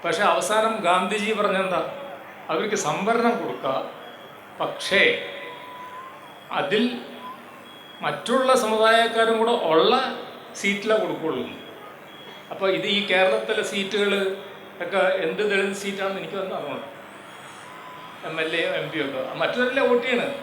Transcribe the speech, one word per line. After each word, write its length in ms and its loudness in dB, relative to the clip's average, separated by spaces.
പക്ഷെ 280 2
അവസാനം 420 4
ഗാന്ധിജി 520 4
പറഞ്ഞെന്താ, 420 2
അവർക്ക് 260 0
സംവരണം 540 2
കൊടുക്കുക, 340 -2
പക്ഷേ 440 2
അതിൽ 240 2
മറ്റുള്ള 440 2
സമുദായക്കാരും 760 6
കൂടെ 120 4
ഉള്ള 220 6
സീറ്റിലേ 440 2
കൊടുക്കുള്ളൂ. 420 -2
അപ്പോൾ 160 0
ഇത് 100 -2
ഈ 20 4
കേരളത്തിലെ 640 4
സീറ്റുകൾ 400 0
ഒക്കെ 200 2
എന്ത് 260 0
ദളിത് 320 2
സീറ്റാണെന്ന് 380 -4
എനിക്ക് 200 -6
വന്ന് 180 -4
അറിയണം. 240 -6
എം 160 -6
എൽ 160 0
എ, 40 2
എം 100 -4
പി 140 -2
ഒക്കെ 160 -4
മറ്റവരല്ലേ 460 2
വോട്ട് 200 4
ചെയ്യണത്. 340 0